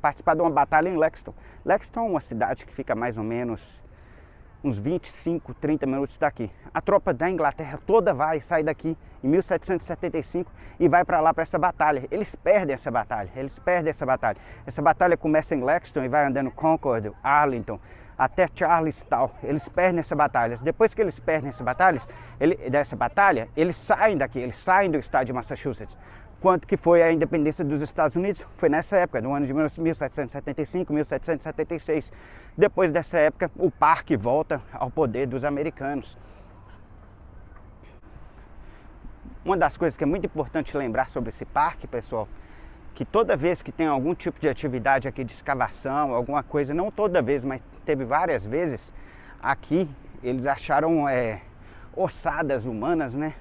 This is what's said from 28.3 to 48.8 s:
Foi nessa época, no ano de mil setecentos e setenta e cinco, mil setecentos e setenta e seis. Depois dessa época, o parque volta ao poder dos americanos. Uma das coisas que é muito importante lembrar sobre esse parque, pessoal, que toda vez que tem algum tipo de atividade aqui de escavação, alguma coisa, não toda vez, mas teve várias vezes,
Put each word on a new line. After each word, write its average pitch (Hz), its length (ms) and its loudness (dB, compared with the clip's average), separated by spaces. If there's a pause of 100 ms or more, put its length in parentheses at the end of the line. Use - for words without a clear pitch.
Foi 170 120 4
nessa 170 280 2
época, 175 240 0
no 127 120 -2
ano 143 140 -2
de 131 60 -4
mil 156 420 0
setecentos 135 360 -6
e - 20 -20
setenta 143 280 -6
e 143 40 -2
cinco, 185 280 -4
mil 147 120 2
setecentos 160 380 -4
e 156 60 -8
setenta 156 240 -4
e 160 60 -6
seis. 156 320 -2 (440)
Depois 175 360 4
dessa 160 260 -2
época, 151 380 2
o 180 160 0
parque - 440 2
volta 127 460 0 (100)
ao 127 200 -6
poder 131 340 0
dos 127 180 -6
americanos. 143 760 -6 (3250)
Uma 190 140 2
das 160 180 2
coisas 156 220 0
que 160 60 -2
é 147 40 2
muito 175 180 0
importante 151 520 -4
lembrar 127 300 -2
sobre 120 220 -6
esse - 160 -12
parque, 147 420 -2
pessoal, 117 400 -6 (640)
que - 100 -8
toda 220 320 2
vez 160 260 0
que - 100 -12
tem 160 160 -2
algum 147 260 0
tipo - 260 -6
de 147 80 0
atividade 135 600 0
aqui 131 160 -6
de 117 100 -10
escavação, 139 800 -2
alguma 131 300 -2
coisa, 147 300 -2
não 185 180 -2
toda 180 300 2
vez, 127 220 0
mas 135 180 -4 (240)
teve 135 200 0
várias 139 400 0
vezes, 139 480 -4 (480)